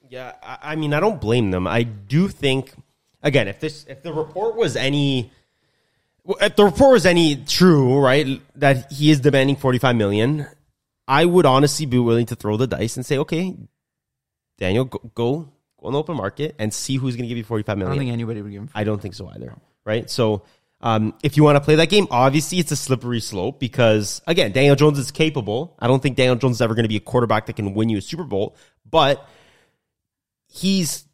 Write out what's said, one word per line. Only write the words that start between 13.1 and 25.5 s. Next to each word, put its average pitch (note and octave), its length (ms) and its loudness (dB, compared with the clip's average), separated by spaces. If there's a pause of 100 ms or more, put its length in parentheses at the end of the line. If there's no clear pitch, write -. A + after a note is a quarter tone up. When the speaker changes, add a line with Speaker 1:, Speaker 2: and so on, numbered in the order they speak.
Speaker 1:
"Okay, F3 360 -4 (1000)
Daniel, G2+ 280 -2
go, - 140 -12 (140)
go, B2 260 -2 (400)
go - 80 -12
on B2 60 -6
the C#3+ 60 -2
open D#3 160 -6
market C3+ 440 -8
and G#2+ 140 -4
see - 240 -6
who's B2+ 180 -4
gonna B2 120 -10
give A#2+ 100 -8
you A2+ 60 -10
forty-five G#2+ 340 -6
million." F#2 140 -4
Speaker 2:
I - 40 -4
don't C#3+ 100 -2
think A#2+ 80 -4
anybody A#2 280 -6
would G2+ 100 -12
give G2+ 120 -14
him - 120 -16
Speaker 1:
I G#2+ 80 -2
don't G#2 180 -2
think F#2+ 140 -12
so F#2 140 -16
either, A1+ 240 -16 (320)
right? A2+ 240 -4
So, G#2+ 340 0 (380)
um, A2 320 0 (100)
if D3 140 0
you D3+ 60 6
wanna C#3+ 180 6
play D3+ 140 4
that D#3 140 2
game, G3+ 220 2
obviously C3+ 480 2
it's E3 120 -2
a D3 40 -2
slippery A#2+ 460 -4
slope G#2 380 -6
because, A2 680 0
again, E3 240 0
Daniel C#3 240 4
Jones C#3+ 240 2
is B2 120 -8
capable. D3 680 -4